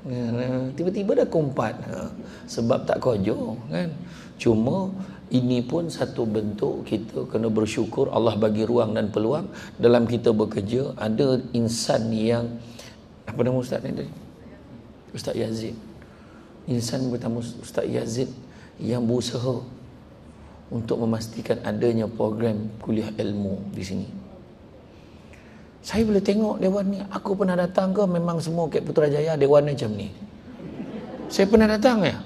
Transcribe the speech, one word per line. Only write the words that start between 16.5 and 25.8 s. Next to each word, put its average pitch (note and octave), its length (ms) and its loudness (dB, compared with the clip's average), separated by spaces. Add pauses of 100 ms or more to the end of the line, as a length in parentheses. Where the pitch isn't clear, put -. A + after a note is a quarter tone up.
Insan B2+ 400 -2
bertemu A#2+ 320 -2 (240)
Ustaz - 240 -4
Yazid A#2+ 400 -2 (480)
yang A#2 240 -2
berusaha B2 560 0 (1120)
untuk A2+ 320 -2
memastikan A2+ 640 -2
adanya A2+ 400 2
program G#2+ 720 -2
kuliah A2 400 -2
ilmu G2+ 560 -4
di G2+ 80 -8
sini. F#2+ 240 -6 (1800)